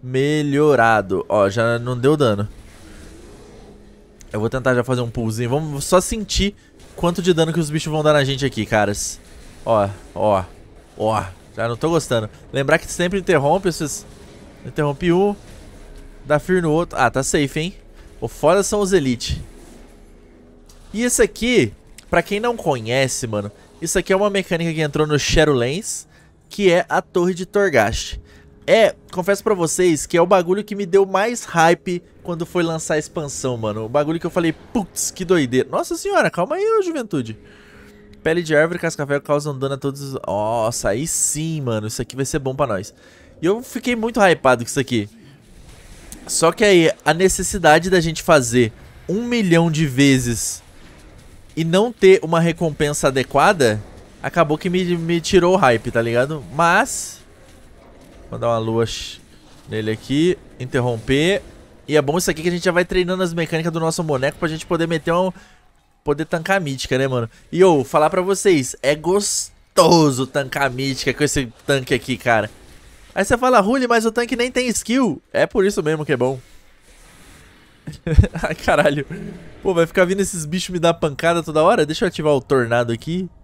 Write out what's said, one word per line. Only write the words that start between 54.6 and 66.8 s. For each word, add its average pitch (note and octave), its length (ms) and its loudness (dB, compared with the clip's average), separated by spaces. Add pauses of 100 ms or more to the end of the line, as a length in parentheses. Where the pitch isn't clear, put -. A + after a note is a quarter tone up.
me, F3 260 0
me E3+ 240 -2
tirou F3 360 2
o - 20 2
hype, B2 320 2
tá A#2 100 0
ligado? B2 440 -2 (100)
Mas E3+ 680 0 (1080)
vou A#2 80 -12
dar A#2 120 -2
uma A2+ 100 0
lua A2+ 260 0
sh-, - 340 -10 (480)
nele G#2+ 220 -6
aqui, C#3 480 0 (220)
interromper. B2+ 840 0 (460)
E D3 100 2
é D3 40 6
bom D3 180 0
isso F3+ 100 -2
aqui D#3 140 -4
que F3+ 60 0
a - 20 -2
gente F3 120 -6
já F#3 80 2
vai F3+ 140 2
treinando F#3 380 -2
as E3+ 100 -2
mecânicas E3 400 -4
do E3 60 -4
nosso D#3+ 240 -2
boneco C#3+ 340 -2
pra F3 100 -4
gente D#3 180 -6
poder E3 220 0
meter E3 240 -2
um... F3+ 220 0 (720)
Poder D3 220 -2
tancar F3 320 -2
a - 20 0
mítica, C3+ 380 -4